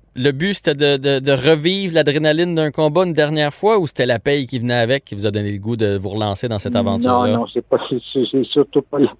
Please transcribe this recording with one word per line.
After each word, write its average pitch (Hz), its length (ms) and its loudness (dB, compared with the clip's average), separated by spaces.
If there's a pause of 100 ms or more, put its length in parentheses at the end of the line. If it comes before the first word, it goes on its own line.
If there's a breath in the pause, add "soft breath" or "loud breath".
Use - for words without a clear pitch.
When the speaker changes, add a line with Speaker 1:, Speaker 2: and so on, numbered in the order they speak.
(160)
Speaker 1:
le 127 160 0
but, 165 220 -4
c'était 160 220 -2
de, 143 220 2
de, 139 200 0
de 135 140 0
revivre 160 640 2
l'adrénaline 156 580 2
d'un 156 160 0
combat 156 340 0
une 175 100 -2
dernière 151 380 0
fois, 214 280 2
ou 165 80 0
c'était 131 180 -2
la 120 140 0
paye 143 260 0
qui 123 140 -6
venait 120 160 0
avec 120 300 0
qui - 100 -12
vous 101 100 -4
a 107 60 0
donné 104 200 -4
le 104 60 -6
goût 110 180 -4
de 104 220 0
vous 95 120 -8
relancer 104 380 -4
dans 107 120 -4
cette - 160 -4
aventure-là ? 120 560 2
Speaker 2:
Non, 113 80 0
non, 117 80 -4
c'est - 180 -6
pas, 131 140 0 (100)
c'est, 131 80 -2 (160)
c'est, 131 160 0
c'est 135 140 0
surtout 139 400 0
pas - 160 -4
la 143 200 2